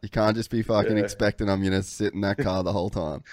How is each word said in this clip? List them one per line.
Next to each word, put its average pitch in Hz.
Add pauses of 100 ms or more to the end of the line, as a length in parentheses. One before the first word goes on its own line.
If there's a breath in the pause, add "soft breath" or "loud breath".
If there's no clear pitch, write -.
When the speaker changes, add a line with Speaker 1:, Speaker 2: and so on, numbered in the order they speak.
Speaker 1:
You 104
can't 110
just 113
be 113
fucking 107
Speaker 2:
Yeah. 101
Speaker 1:
expecting 104
I'm 98
gonna 95
sit -
in 101
that 101
car 95
the 85
whole 92
time." 80